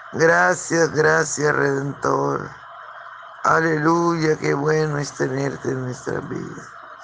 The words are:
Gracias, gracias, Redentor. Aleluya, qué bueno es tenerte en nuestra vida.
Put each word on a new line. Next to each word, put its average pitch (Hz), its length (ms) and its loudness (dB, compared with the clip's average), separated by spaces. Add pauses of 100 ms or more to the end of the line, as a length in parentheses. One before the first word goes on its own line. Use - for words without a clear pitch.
(120)
Gracias, 165 800 4
gracias, 151 640 2
Redentor. 139 920 0 (920)
Aleluya, 160 960 2
qué 151 180 0
bueno 151 440 0
es 143 140 -4
tenerte 135 580 -2
en 131 120 -4
nuestra 123 380 -6
vida. - 420 -10 (420)